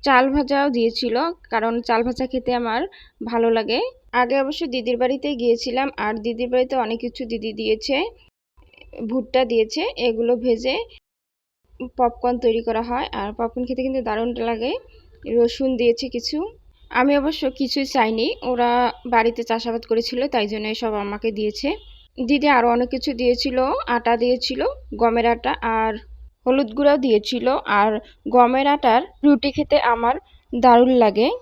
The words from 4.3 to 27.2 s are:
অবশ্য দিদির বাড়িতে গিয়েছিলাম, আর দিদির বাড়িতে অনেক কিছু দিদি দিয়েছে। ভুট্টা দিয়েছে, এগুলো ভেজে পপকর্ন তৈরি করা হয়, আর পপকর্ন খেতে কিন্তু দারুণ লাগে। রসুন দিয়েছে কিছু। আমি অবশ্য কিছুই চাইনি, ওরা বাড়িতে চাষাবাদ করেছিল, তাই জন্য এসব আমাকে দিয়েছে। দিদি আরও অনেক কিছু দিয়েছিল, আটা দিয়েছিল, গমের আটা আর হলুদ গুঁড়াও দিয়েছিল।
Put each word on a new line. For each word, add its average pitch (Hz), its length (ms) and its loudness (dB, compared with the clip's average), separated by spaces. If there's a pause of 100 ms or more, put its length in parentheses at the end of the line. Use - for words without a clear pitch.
অবশ্য 294 200 -4 (120)
দিদির 247 280 -2
বাড়িতে 262 260 -2 (120)
গিয়েছিলাম, 240 480 0 (160)
আর 214 100 -2 (100)
দিদির 240 280 -4
বাড়িতে 254 220 0 (100)
অনেক 226 200 -6
কিছু 240 260 -8
দিদি 226 200 -6 (100)
দিয়েছে। 220 360 -2 (1120)
ভুট্টা 254 300 -2 (100)
দিয়েছে, 226 320 0 (260)
এগুলো 233 240 0 (120)
ভেজে 247 320 0 (1200)
পপকর্ন 247 460 0
তৈরি 226 220 2
করা 226 220 -2
হয়, 247 180 -4 (140)
আর 202 80 -6 (100)
পপকর্ন 233 300 -4
খেতে 254 180 -4
কিন্তু 262 220 -2
দারুণ 226 220 -2 (200)
লাগে। 233 220 -4 (680)
রসুন 240 320 2 (100)
দিয়েছে 240 340 2
কিছু। 247 240 -6 (640)
আমি 277 200 4
অবশ্য 302 220 -4 (180)
কিছুই 269 340 -2
চাইনি, 226 320 2 (240)
ওরা 240 200 2 (440)
বাড়িতে 233 360 2
চাষাবাদ 226 400 -4
করেছিল, 233 300 -2 (140)
তাই 214 180 2
জন্য 214 220 -6
এসব 220 180 -4 (120)
আমাকে 208 240 -4 (100)
দিয়েছে। 214 300 -4 (600)
দিদি 285 280 2
আরও 240 180 4
অনেক 240 200 0
কিছু 262 160 -4 (100)
দিয়েছিল, 247 380 0 (380)
আটা 233 160 0 (100)
দিয়েছিল, 247 380 0 (400)
গমের 233 340 2
আটা 254 180 -4 (240)
আর 220 160 0 (500)
হলুদ 254 340 0
গুঁড়াও 285 280 4
দিয়েছিল। 233 420 0 (340)